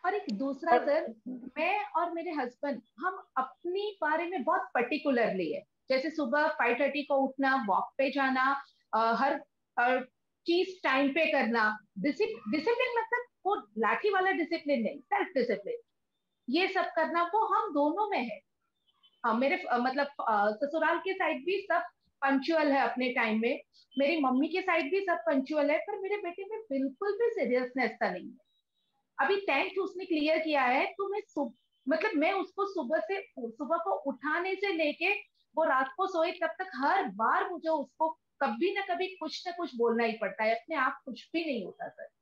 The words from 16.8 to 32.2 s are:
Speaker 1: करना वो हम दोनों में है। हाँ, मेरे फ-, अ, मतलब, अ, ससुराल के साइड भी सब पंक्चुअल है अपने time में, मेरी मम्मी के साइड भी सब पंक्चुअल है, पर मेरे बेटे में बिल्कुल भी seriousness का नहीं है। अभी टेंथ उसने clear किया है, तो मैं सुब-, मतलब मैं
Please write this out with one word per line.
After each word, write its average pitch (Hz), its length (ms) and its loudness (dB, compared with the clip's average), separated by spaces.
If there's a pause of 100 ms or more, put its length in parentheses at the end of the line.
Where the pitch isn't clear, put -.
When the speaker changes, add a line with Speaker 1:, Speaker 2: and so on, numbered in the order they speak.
Speaker 1:
करना 320 280 2
वो 427 220 2
हम 403 280 0
दोनों 311 360 2
में 320 140 -2
है। - 160 -10 (840)
हाँ, 226 80 4
मेरे 269 240 2
फ-, 370 80 -8
अ, 247 120 0
मतलब, 262 300 0
अ, 214 440 2
ससुराल 311 460 0
के 370 160 -4
साइड 311 320 -2
भी 392 260 -2
सब 339 100 2 (260)
पंक्चुअल 277 640 2
है 262 180 4
अपने 247 240 -2
time 220 280 0
में, 262 200 0 (380)
मेरी 294 220 2
मम्मी 262 260 2
के 359 140 -2
साइड 339 300 0
भी 392 100 0
सब 349 160 0
पंक्चुअल 285 540 0
है, 320 80 2
पर 403 200 -6
मेरे 392 180 -2
बेटे 370 340 -8
में 440 80 -8
बिल्कुल 277 520 -4
भी 453 180 2
seriousness 247 720 0
का 202 120 0
नहीं 180 180 -10
है। - 180 -20 (720)
अभी 285 160 2
टेंथ 349 440 0
उसने 370 260 -6
clear 311 340 2
किया 302 220 2
है, 262 240 2
तो 392 240 -4
मैं 415 180 -2
सुब-, 277 280 -6 (340)
मतलब 339 260 2
मैं 320 180 2